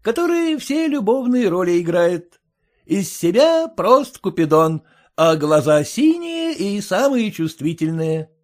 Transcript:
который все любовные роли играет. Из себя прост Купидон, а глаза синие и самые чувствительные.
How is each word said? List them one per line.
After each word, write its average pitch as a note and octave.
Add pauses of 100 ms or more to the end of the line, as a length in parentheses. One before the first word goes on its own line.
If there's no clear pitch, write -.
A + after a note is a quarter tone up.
который E4+
все D#4
любовные B3
роли F3
играет. E3+ (460)
Из G3
себя D#4
прост B3
Купидон, D#3+ (340)
а D#3+
глаза D3+
синие E4
и G3+
самые A3+
чувствительные. D#3+ (120)